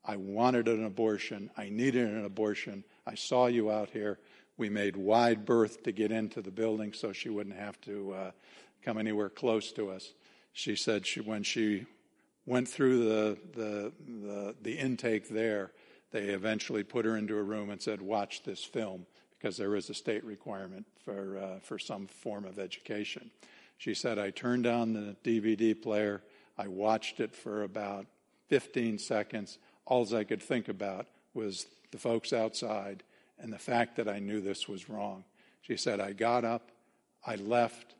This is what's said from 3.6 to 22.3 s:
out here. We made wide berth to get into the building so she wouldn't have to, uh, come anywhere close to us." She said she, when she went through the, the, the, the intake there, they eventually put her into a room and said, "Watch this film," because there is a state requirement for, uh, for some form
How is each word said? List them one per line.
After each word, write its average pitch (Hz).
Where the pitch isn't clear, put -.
out 107
here. 104
We 107
made 101
wide 107
berth 113
to 120
get 107
into 110
the 95
building 110
so 104
she 104
wouldn't 101
have 101
to, 101
uh, 95
come 113
anywhere 107
close 113
to 101
us." 95
She 107
said 101
she, -
when 107
she 104
went 127
through 127
the, 107
the, 107
the, 104
the 113
intake 117
there, 107
they 101
eventually 104
put 113
her 113
into 107
a 104
room 104
and 101
said, 104
"Watch 101
this -
film," 95
because 98
there 104
is 95
a 104
state -
requirement 101
for, 98
uh, 95
for 107
some 98
form 104